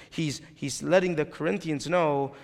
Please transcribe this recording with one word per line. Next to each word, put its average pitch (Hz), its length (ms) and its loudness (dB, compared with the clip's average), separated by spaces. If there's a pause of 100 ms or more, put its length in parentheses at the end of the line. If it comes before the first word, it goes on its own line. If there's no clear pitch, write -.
he's, 151 320 -2 (140)
he's - 260 -6
letting 175 340 4
the 147 100 0
Corinthians 156 640 -4
know, 147 440 2 (100)